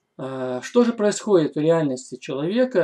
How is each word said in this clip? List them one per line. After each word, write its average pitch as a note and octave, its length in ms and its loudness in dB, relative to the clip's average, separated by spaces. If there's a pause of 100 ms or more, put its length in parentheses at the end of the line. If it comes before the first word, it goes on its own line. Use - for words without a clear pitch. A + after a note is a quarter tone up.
(180)
Э, C3 440 -8
что A#3+ 220 2
же A#3 80 2
происходит G3+ 640 0
в D#3 60 -4
реальности D3+ 560 0
человека? F#3 680 -2